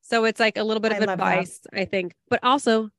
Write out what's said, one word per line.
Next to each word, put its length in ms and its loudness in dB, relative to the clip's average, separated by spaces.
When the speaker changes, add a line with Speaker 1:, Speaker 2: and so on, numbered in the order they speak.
Speaker 1:
So 240 0
it's, 160 0
like, 160 2
a 80 -2
little 160 -2
bit 120 0
Speaker 2:
I 40 -2
Speaker 1:
of 40 -2
Speaker 2:
love 180 0
that. 60 0
Speaker 1:
advice, 220 -8
I 120 -2
think, 280 -4
but 120 0
also 560 2